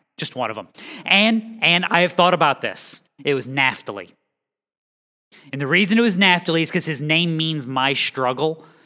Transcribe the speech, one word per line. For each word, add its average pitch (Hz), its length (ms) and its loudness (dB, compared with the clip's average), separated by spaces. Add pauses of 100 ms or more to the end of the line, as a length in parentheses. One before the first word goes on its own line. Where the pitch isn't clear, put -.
(180)
Just - 160 -8
one 123 160 -4
of 110 60 -8
them. 98 140 -12 (360)
And, 220 560 0
and 170 280 2
I 170 120 2
have 180 120 0
thought 180 200 4
about 147 280 2
this. - 400 -6 (240)
It 143 80 0
was 123 160 -4
Naphtali. 117 600 -4 (1400)
And 135 80 -8
the 143 80 -2
reason 185 300 4
it 233 60 4
was 214 120 2
Naphtali 175 460 4
is 156 100 -2
'cause 170 140 -2
his 143 160 -6
name 160 340 0
means 156 320 -2
my 131 240 0
struggle. 135 720 -2 (220)